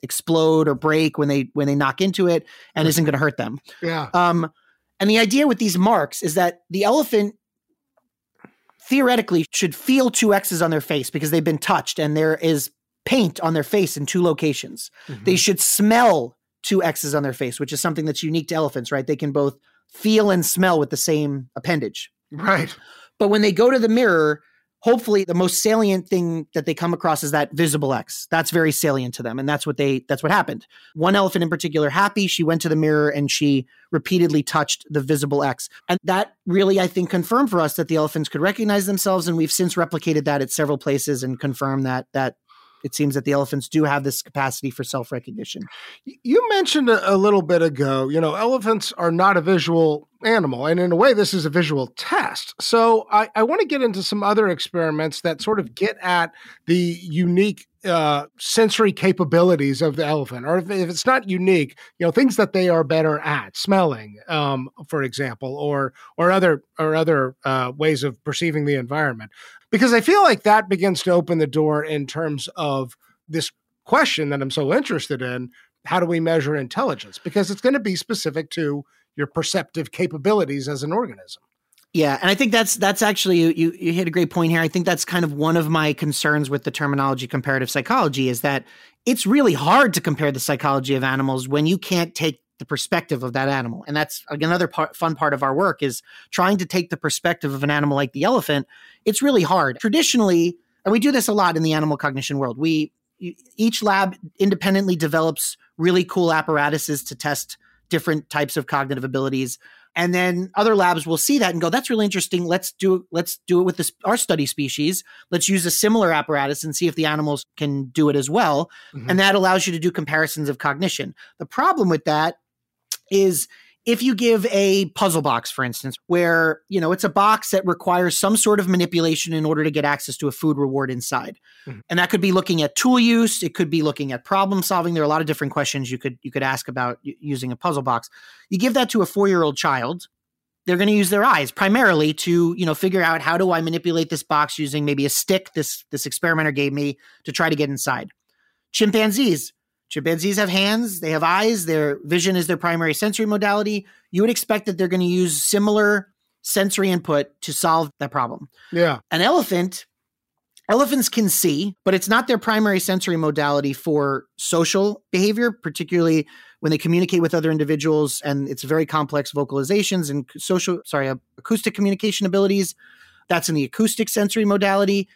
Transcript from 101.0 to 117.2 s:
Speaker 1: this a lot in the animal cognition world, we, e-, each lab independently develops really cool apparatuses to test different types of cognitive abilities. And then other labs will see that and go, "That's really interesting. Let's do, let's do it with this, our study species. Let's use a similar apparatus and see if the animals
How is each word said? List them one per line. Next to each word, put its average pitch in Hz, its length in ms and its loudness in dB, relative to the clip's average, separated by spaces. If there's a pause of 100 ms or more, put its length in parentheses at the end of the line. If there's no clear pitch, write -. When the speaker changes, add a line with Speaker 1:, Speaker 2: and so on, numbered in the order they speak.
Speaker 1:
this 254 160 0
a 208 60 0
lot 180 240 2
in 160 60 0
the 156 100 2
animal 156 240 0
cognition 139 400 -4
world, 123 200 -4
we, 156 360 -2 (260)
e-, 175 160 -12 (220)
each 226 260 0
lab 196 320 2 (240)
independently 190 560 2
develops 160 640 0 (200)
really 180 280 2
cool 175 260 0
apparatuses 151 760 0
to 135 100 -14
test - 420 -6 (320)
different 156 400 -2
types 147 260 -2
of 143 120 -4
cognitive 139 360 -2
abilities. 135 560 -4 (360)
And 175 200 0
then 180 400 0
other 214 200 2
labs 175 300 2
will 165 120 -2
see 277 220 0
that 190 120 0
and 170 80 -4
go, 170 100 0
"That's 254 200 -2
really 214 160 0
interesting. 185 400 -2
Let's 180 260 -2
do, 185 400 0
let's 170 360 -4
do 180 120 4
it 185 40 4
with 180 120 0
this, - 160 -4 (140)
our 208 100 2
study 160 300 0
species. 147 580 -4 (280)
Let's 175 180 0
use 185 160 0
a 175 60 0
similar 214 420 2
apparatus 143 500 -2
and 156 100 -6
see 175 140 0
if - 80 -4
the 160 120 0
animals 151 380 -2 (120)